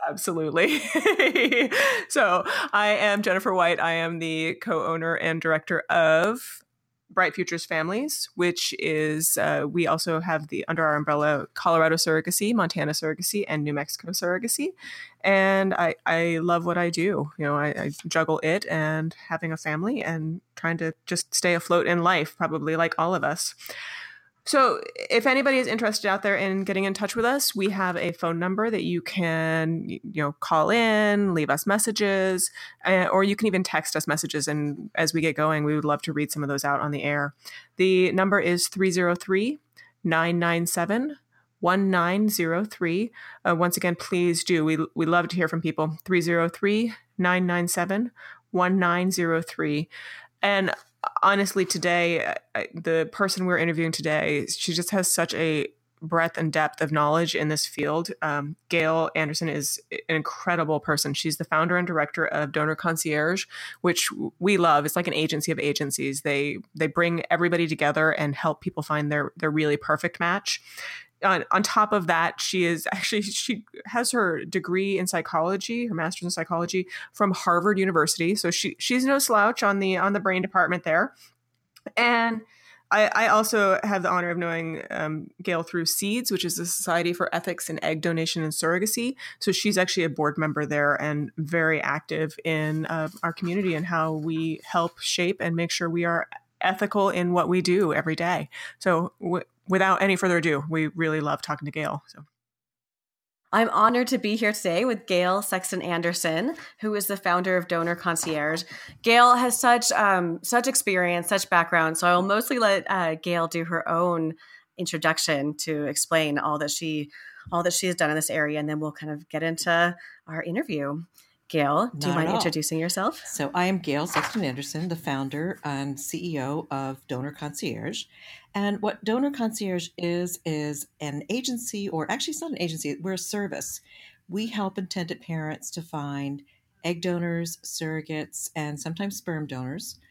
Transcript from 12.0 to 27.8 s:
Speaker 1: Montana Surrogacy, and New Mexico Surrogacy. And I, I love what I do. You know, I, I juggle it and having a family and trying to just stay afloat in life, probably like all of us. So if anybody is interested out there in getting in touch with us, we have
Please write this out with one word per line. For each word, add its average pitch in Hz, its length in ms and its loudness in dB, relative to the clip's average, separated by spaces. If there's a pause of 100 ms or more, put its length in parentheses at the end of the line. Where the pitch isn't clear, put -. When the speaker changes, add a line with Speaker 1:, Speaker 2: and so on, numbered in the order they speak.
Speaker 1:
Montana 165 400 0
Surrogacy, 170 560 -2
and 151 160 -2
New 147 80 -2
Mexico 147 380 -6
Surrogacy. 202 580 -2 (520)
And 190 520 4
I, 170 220 0 (100)
I 170 320 2
love 170 280 2
what 175 120 0
I 175 120 2
do. 165 480 0
You 156 80 -4
know, 147 120 2
I, 147 100 0
I 147 240 -4 (160)
juggle 160 360 0
it 175 240 0
and 156 460 -2 (140)
having 165 240 -4
a 160 60 -6
family 170 440 -4
and 160 380 -4 (160)
trying 165 220 -2
to 160 160 -4 (120)
just - 300 -4
stay 175 180 2
afloat 170 320 2
in 175 160 2
life, 165 360 2
probably 160 400 -2
like 165 200 0
all 170 160 2
of 175 120 -2
us. - 300 -4 (880)
So 254 380 4 (140)
if - 320 0
anybody 269 320 4
is 254 80 0
interested 214 400 -2
out 196 160 0
there 202 120 2
in 190 280 0
getting 190 220 0
in 196 100 0
touch 208 200 -4
with 233 100 2
us, 277 300 0
we 190 140 2
have 190 260 -2